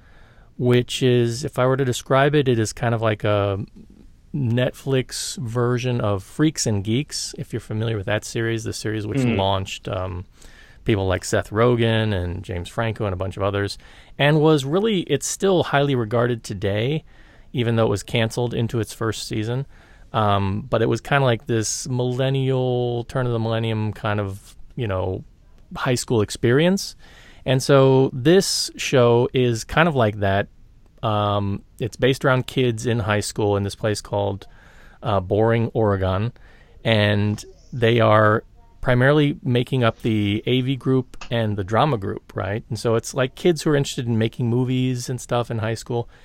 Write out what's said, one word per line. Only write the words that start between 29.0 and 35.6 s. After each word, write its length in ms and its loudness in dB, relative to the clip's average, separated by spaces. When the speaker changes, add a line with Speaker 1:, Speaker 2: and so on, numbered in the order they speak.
Speaker 1:
is 320 0
kind 240 2
of 60 -2
like 240 0
that. 280 2
Um, 600 0
it's 160 -6
based 280 2
around 220 2
kids 400 -2
in 140 0
high 220 0
school 360 0
in 60 0
this 100 -4
place 280 -4
called, 440 -4
uh, 180 0
Boring, 540 2